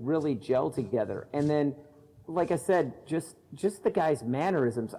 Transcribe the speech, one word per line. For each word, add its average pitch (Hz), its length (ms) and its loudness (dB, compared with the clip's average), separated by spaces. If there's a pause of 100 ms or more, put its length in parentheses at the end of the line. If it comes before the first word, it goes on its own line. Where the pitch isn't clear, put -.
really 147 340 0
gel 127 340 0
together. 107 640 -2
And 147 160 2
then, 143 260 2 (520)
like 170 240 0
I 175 60 2
said, 160 360 2 (140)
just, 160 300 -4 (180)
just 202 280 -2
the 240 60 2
guys' 160 320 2
mannerisms. 123 760 0